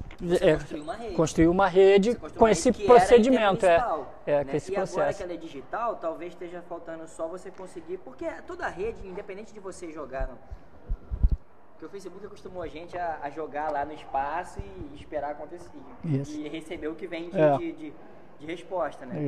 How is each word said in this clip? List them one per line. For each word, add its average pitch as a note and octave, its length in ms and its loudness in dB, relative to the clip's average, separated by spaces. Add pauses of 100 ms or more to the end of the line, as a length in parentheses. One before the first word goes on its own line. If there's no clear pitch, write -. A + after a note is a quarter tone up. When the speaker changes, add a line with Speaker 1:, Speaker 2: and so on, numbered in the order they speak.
(200)
Speaker 1:
Você F3+ 260 0
Speaker 2:
é, D#3 120 8
Speaker 1:
construiu - 260 -10
uma - 120 -8
rede. G#3 200 -10
Speaker 2:
construiu E3 360 4
uma F#3+ 160 4
rede G3 440 8
Speaker 1:
Você A3+ 60 -2
construiu - 220 -12
Speaker 2:
com A#3 60 6
Speaker 1:
uma G#3+ 60 8
Speaker 2:
esse - 180 2
Speaker 1:
rede - 80 4
que G#3+ 80 -6
era A#3+ 140 10
Speaker 2:
procedimento, A3 680 8
é. E3+ 100 8
Speaker 1:
intermunicipal, E3+ 380 0 (120)
Speaker 2:
É, D3 180 4
Speaker 1:
né? - 80 -8
Speaker 2:
com D3+ 60 0
esse E3 140 -6
Speaker 1:
E G3 40 -4
agora F#3+ 160 0
Speaker 2:
processo. D3 260 0
Speaker 1:
que F#3+ 60 -10
ela F3 100 -8
é D#3+ 40 -8
digital, E3 580 -6
talvez E3 380 -8
esteja F3 340 -12
faltando E3 400 -12
só E3 200 -8
você F#3 240 -12
conseguir, F#3 480 -12
porque C4+ 260 -14 (200)
toda F4 200 -10
a G3+ 40 -4
rede, G3+ 380 -8
independente F#3 460 -12
de G#3+ 60 -18
você F3+ 320 -12
jogar C3+ 360 -6
no, B2+ 100 -16 (1400)
porque - 120 -14
o D#3 40 -12
Facebook G3 360 -14
acostumou F3+ 380 -12
a D#3 40 -6
gente E3+ 300 -12
a, E3 240 -4
a C#3+ 80 -6
jogar D3 420 -4
lá D3 140 -2
no D3+ 80 -8
espaço D3 680 -6
e - 360 -12
esperar D3 360 -6
acontecer. D#3 380 -12 (340)
Speaker 2:
Isso. D3 360 -2
Speaker 1:
E D3+ 100 -8
receber D#3 380 -10
o D#3+ 80 -6
que F#3+ 100 -12
vem E3+ 240 -10
de, F#3+ 100 -6
Speaker 2:
É. D3 180 6
Speaker 1:
de, E3 160 -6
de, D3+ 200 -14 (460)
de D3 80 -16
resposta, E3 580 -8
né? D3+ 220 -8